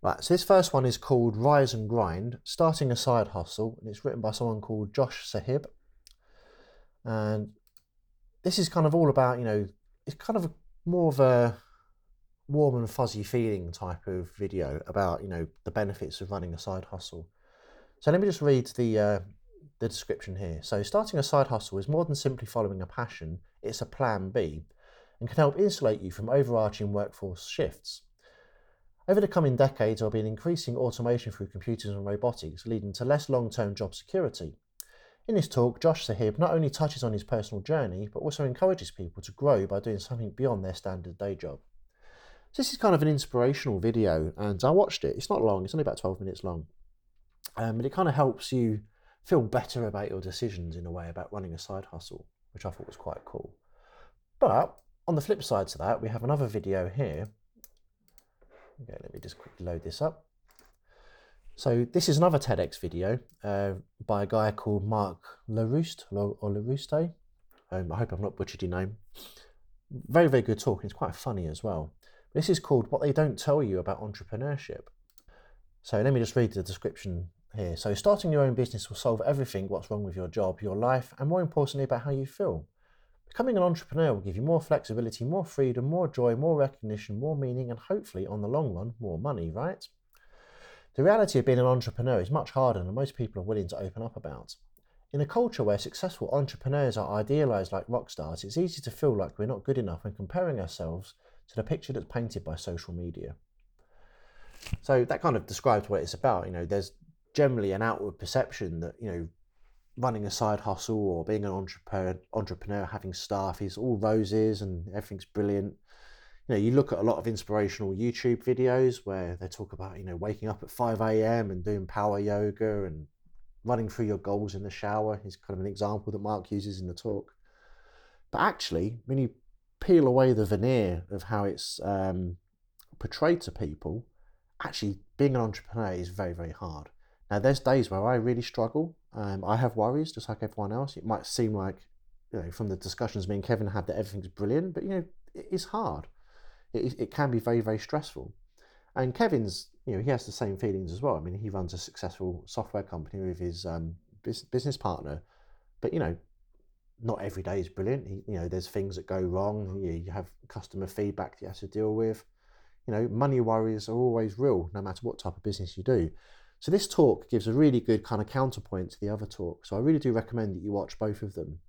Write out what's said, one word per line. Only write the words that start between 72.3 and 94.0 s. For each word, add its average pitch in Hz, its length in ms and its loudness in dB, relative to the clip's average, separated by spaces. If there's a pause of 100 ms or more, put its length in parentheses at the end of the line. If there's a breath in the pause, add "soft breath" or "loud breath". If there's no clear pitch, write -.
This 160 160 0
is 170 100 4
called 120 320 2
What 131 120 0
They 147 100 2
Don't 143 240 2
Tell 147 240 2
You 98 160 0
About 90 240 -4
Entrepreneurship. 113 800 -8 (1000 soft breath)
So 104 180 0
let 131 100 4
me 131 80 4
just 113 160 0
read 113 180 4
the 95 100 -2
description 87 640 -6 (280)
here. 87 220 -2
So 104 160 -2
starting 196 380 4
your 147 100 6
own 131 140 4
business 120 340 -2
will 104 80 -10
solve 113 260 0
everything 120 440 0
what's 95 240 -4
wrong 104 100 -2
with 92 140 -6
your 90 120 -4
job, 92 320 0
your 101 160 -4
life, 123 440 0
and 143 100 0
more 180 120 2
importantly 143 420 0
about 127 180 0
how 139 80 -6
you 135 160 -2
feel. 117 400 -4 (640)
Becoming 240 300 0
an 180 60 4
entrepreneur 165 480 2
will 98 100 0
give 95 140 -4
you 107 60 -2
more 160 200 4
flexibility, 117 640 -2
more 165 220 0
freedom, 127 400 0
more 165 220 2
joy, 120 280 2
more 156 220 2
recognition, 107 600 -2
more 151 160 -2
meaning, 127 340 -2
and 117 100 -6
hopefully, 185 460 -4
on 104 160 -6
the 101 60 -2
long 135 260 0
run, 107 260 -6
more 90 200 -4
money, 98 320 -4
right? 139 360 -6 (1080 loud breath)
The 131 80 0
reality 202 360 6
of 117 60 2
being 127 120 6
an 123 80 6
entrepreneur 123 560 2
is 92 80 -4
much 143 220 0
harder 120 320 2
than 92 100 -4
most 135 220 -2
people 104 260 -6
are 90 40 -6
willing 104 240 -2
to - 100 -8
open 101 240 -6